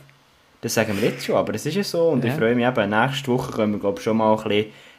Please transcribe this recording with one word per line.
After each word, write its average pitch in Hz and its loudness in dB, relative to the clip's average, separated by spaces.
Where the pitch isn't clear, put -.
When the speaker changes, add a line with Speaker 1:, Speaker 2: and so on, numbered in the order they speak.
Speaker 1:
Das 117 -6
sagen 104 0
wir 135 2
jetzt - -8
schon, 180 0
aber 98 0
es - -6
ist 147 -4
ja 202 -2
so. 170 0
Und 135 2
ich 127 0
Speaker 2:
Ja. 147 -2
Speaker 1:
freue 117 2
mich 120 2
eben, 120 2
nächste 127 0
Woche 123 -2
können 107 0
wir, 101 -4
glaub 101 -2
ich, - -14
schon 113 0
mal 110 4
ein 107 -6
bisschen 104 0